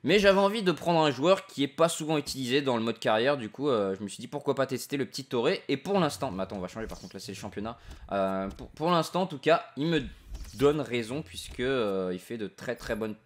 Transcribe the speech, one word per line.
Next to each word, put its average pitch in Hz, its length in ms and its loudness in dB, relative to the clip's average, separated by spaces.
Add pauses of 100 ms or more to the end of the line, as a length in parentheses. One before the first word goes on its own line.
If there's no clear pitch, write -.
Mais 165 140 4
j'avais 196 220 6
envie 202 240 2
de 180 80 4
prendre 170 280 2
un 151 120 6
joueur 160 340 2
qui - 180 -2
est 143 40 2
pas 165 220 4
souvent 156 280 -2
utilisé 135 460 0
dans 131 120 2
le 113 60 0
mode 113 160 -2
carrière. 123 400 2
Du 107 120 -8
coup, 143 200 -4
euh, 98 260 2
je 104 80 -10
me 98 60 -8
suis - 80 -12
dit : « 117 120 -12
Pourquoi 139 260 -2
pas 131 100 2
tester 131 320 -6
le 131 80 0
petit - 180 -10
Torre ? » 127 280 0 (160)
Et 139 100 2
pour 190 220 0
l'instant, 143 320 0
mais 95 100 -6
attends, 98 160 -6
on 92 40 -6
va 90 60 -6
changer 110 200 -8
par 87 120 -12
contre, 92 160 -16
là 98 40 -12
c'est 95 140 -12
le 98 40 -12
championnat. 107 400 -8 (340)
Euh, 95 380 0
pour, - 200 -14
pour 160 200 -2
l'instant, 175 320 2
en 185 60 0
tout 151 100 -10
cas, 151 280 4 (120)
il 143 80 -2
me 165 160 2 (540)
donne 143 260 4
raison 120 400 -4
puisque, - 380 -12
euh, 104 520 0
il 90 80 -4
fait 117 200 -10
de 101 80 -6
très - 280 -8
très - 200 -6
bonnes 107 200 -4 (100)